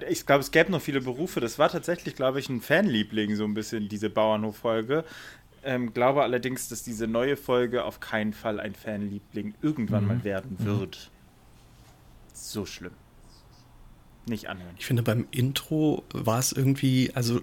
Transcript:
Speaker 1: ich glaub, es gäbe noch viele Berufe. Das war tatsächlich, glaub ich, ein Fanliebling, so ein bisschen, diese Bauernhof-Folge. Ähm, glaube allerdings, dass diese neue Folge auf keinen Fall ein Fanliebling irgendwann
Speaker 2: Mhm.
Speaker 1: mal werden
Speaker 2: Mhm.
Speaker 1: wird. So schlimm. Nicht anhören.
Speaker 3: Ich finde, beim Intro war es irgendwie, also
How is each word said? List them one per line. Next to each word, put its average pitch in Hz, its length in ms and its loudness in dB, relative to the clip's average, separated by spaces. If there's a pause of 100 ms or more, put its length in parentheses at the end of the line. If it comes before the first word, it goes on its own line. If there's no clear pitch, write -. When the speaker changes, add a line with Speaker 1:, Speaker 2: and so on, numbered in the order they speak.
Speaker 1:
ich 175 160 -2
glaub, 143 160 6
es 135 100 -4
gäbe 165 200 6
noch 165 100 0
viele 139 200 -2
Berufe. 127 400 -4
Das 117 180 -2
war 151 100 6
tatsächlich, 165 460 -4
glaub 131 220 2
ich, 127 120 -4
ein 127 140 -4
Fanliebling, 107 720 2
so 107 80 0
ein 104 100 0
bisschen, 107 340 -4
diese 104 200 -2
Bauernhof-Folge. 110 960 0 (600)
Ähm, 123 280 -2
glaube 135 300 4
allerdings, 123 460 0
dass - 160 -10
diese 113 240 -4
neue 123 280 2
Folge 123 480 2
auf - 160 -6
keinen 107 320 -2
Fall 104 280 -4
ein 101 140 -6
Fanliebling 104 880 -6
irgendwann 110 420 0
Speaker 2:
Mhm. 101 40 2
Speaker 1:
mal 120 160 0
werden 98 360 -4
Speaker 2:
Mhm. 113 40 0
Speaker 1:
wird. 101 460 -2 (1200)
So - 340 -8
schlimm. - 260 -12 (1400)
Nicht 113 200 -6
anhören. 90 300 -12
Speaker 3:
Ich - 80 -10
finde, 120 160 2
beim 117 280 2
Intro 147 720 0 (100)
war 110 260 0
es 131 140 0
irgendwie, 135 600 4
also 120 280 0